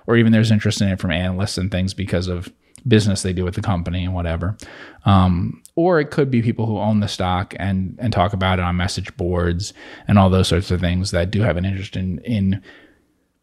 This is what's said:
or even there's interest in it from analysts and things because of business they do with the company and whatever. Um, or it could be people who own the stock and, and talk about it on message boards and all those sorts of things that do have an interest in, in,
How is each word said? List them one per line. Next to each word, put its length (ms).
or 100
even 160
there's 180
interest 300
in 80
it 100
from 120
analysts 480
and 120
things 240
because 340
of 240
business 360
they 100
do 100
with 140
the 60
company 420
and 100
whatever. 420
Um, 540
or 240
it 140
could 180
be 100
people 260
who 120
own 220
the 80
stock 500
and, 420
and 120
talk 200
about 280
it 40
on 120
message 400
boards 560
and 140
all 100
those 160
sorts 240
of 80
things 320
that 220
do 100
have 140
an 80
interest 320
in, 240
in, 420